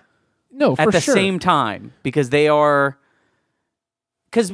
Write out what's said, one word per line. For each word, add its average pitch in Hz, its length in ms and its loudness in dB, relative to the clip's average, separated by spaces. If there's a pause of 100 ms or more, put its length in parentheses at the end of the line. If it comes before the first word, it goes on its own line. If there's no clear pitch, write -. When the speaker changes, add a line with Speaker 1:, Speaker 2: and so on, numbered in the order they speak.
(520)
Speaker 1:
No, 254 220 0
Speaker 2:
At 143 120 0
Speaker 1:
for 214 60 2
Speaker 2:
the 180 100 2
Speaker 1:
sure. 277 140 0
Speaker 2:
same 190 240 0
time, 120 540 -2 (100)
because 135 260 -2
they 147 180 2
are, 147 520 0 (1300)
'cause, 202 220 -2